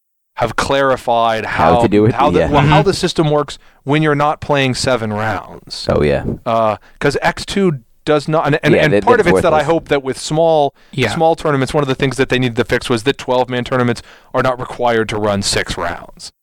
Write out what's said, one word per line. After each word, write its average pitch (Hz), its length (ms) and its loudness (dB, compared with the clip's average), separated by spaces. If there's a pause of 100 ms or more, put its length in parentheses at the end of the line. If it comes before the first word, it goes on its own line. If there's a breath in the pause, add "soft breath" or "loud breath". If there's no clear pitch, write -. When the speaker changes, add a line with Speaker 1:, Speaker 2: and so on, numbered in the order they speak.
(380)
Speaker 1:
have 117 180 -4
clarified 120 880 0
Speaker 2:
How - 320 0
Speaker 1:
how 120 60 2
Speaker 2:
to 113 60 2
do 104 180 4
it, - 80 2
Speaker 1:
how 139 160 2
the, 165 100 2
Speaker 2:
yeah. 82 100 0
Speaker 1:
well, 143 120 2
how 151 180 4
Speaker 3:
Mm-hmm. 156 80 0
Speaker 1:
the 185 60 2
system 165 360 0
works 147 260 -2 (280 soft breath)
when 147 180 2
you're 151 140 2
not 147 240 0
playing 135 340 0
seven 113 380 -2
rounds. 104 760 -6
Speaker 2:
Oh, 80 140 2
yeah. 71 220 0 (200)
Speaker 1:
Uh, 113 320 0 (220 soft breath)
'cause 143 240 0
X 170 220 -2
two 175 400 0 (200)
does 151 240 0
not, 156 180 0
and, 143 160 2
and, 151 120 4
Speaker 2:
Yeah, 156 100 4
Speaker 1:
and 151 80 2
Speaker 2:
they, 202 80 4
Speaker 1:
part 233 200 4
of 208 60 2
Speaker 2:
that's 180 120 4
Speaker 1:
it's 175 60 2
that 165 100 2
I 151 40 4
Speaker 2:
worthless. 147 140 2
Speaker 1:
hope 160 160 -2
that 143 140 0
with 131 160 -6
small, 156 560 0 (180 soft breath)
Speaker 3:
Yeah. 117 220 -2
Speaker 1:
small 165 220 2
tournaments, 143 360 -2
one 151 120 0
of 135 40 -2
the 131 60 -2
things 131 240 -2
that 135 120 2
they 131 80 2
needed 123 180 -2
to 120 80 2
fix - 260 -2
was 113 140 -2
that 139 120 0
twelve-man 123 480 -2
tournaments 120 380 -2 (320 loud breath)
are 131 80 2
not 127 180 -2
required 120 500 -2
to 107 80 -4
run 104 220 0
six - 380 -4
rounds. - 540 -10 (100)